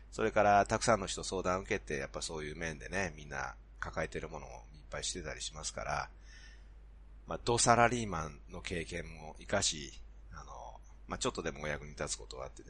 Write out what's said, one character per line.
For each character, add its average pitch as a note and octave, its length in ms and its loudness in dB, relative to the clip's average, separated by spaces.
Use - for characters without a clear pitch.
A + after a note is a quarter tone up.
そ G#2+ 100 0
れ A2 80 6
か G#2 140 6
ら G2+ 200 10
た A2 140 4
く - 60 -2
さ A2+ 120 8
ん G2 40 4
の F#2 60 -4
人 - 180 -4
相 F#2 180 0
談 F#2 200 4
受 G2 160 0
け - 60 -12
て、 D2+ 120 -2
や C#2 100 -2
っ - 40 -8
ぱ D#2 120 -6
そ D#2+ 200 -4
う - 20 -4
い D2+ 80 -6
う D2+ 40 -10
面 E2 220 -4
で - 100 -12
ね、 F2+ 280 -2
み D2+ 80 -12
ん D2 40 -12
な C2+ 280 -4
抱 E2 240 -4
え D#2 40 -2
て D#2+ 120 -6
る D#2 80 -6
も D#2 100 -8
の C#2 80 -10
を - 20 -10
い - 40 -14
っ - 40 -12
ぱ D3 100 -6
い - 40 -4
し - 80 -2
て F2 100 -6
た C#2+ 120 -6
り B1 60 -10
し - 140 -6
ま D#2 100 -8
す - 80 -6
か - 120 -6
ら、 - 240 -2
ま E2+ 80 -4
あ、 E2 100 -4
ド A#2+ 140 6
サ A#2+ 160 10
ラ A#2 140 10
リ A#2 160 0
ー G#2 40 -2
マ D#2+ 200 -2
ン D2 100 -12
の F2 100 -10
経 E2+ 240 -4
験 E2 240 -6
も D#2 320 -10
生 F2 60 -14
か F#2+ 160 2
し、 D2 300 0
あ D2+ 120 -12
の、 - 80 -14
ま - 80 -4
あ、 - 20 -2
ち - 80 0
ょ B2 40 2
っ - 20 0
と F#2+ 100 -4
で D#2+ 80 0
も C#2+ 120 -6
お D2+ 40 -2
役 D2 160 -2
に D2 80 -12
立 D2 200 -2
つ - 60 -4
こ - 120 -10
と B1+ 100 -10
は B1+ 80 -6
あ - 20 -8
っ - 40 -16
て - 180 -16